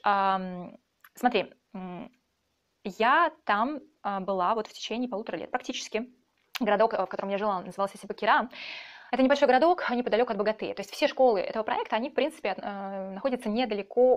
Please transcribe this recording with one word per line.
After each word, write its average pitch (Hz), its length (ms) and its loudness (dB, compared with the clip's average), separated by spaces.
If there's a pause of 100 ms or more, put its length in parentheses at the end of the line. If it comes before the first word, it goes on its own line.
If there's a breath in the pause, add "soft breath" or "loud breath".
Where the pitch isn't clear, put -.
ам, 190 760 -2 (380)
смотри, 226 400 0 (200)
м, 185 360 -12 (760)
я 269 460 2 (140)
там, 240 360 -2 (220)
а, 196 180 -4
была 190 340 0
вот 220 120 -4
в - 60 -20
течение 247 360 -6
полутора 233 280 -8
лет 208 140 -10
практически. - 580 -6 (520)
Городок, 214 340 2
э, 196 100 0
в - 20 -4
котором 196 240 -6
я 196 80 -2
жила, 196 220 -2
назывался 196 380 -6
Сибакира. 220 500 0 (640 loud breath)
Это 247 100 2
небольшой 277 240 6
городок 302 440 6
неподалеку 226 420 2
от 202 60 -4
Боготы. 208 360 -2
То - 60 -8
есть 190 100 -10
все - 160 0
школы 247 340 4
этого - 220 -4
проекта, 247 340 -2
они, 247 140 -4
в - 40 -18
принципе, 269 360 -2
от, 185 100 -4
э, 196 500 -8
находятся 220 380 -4
недалеко 226 680 2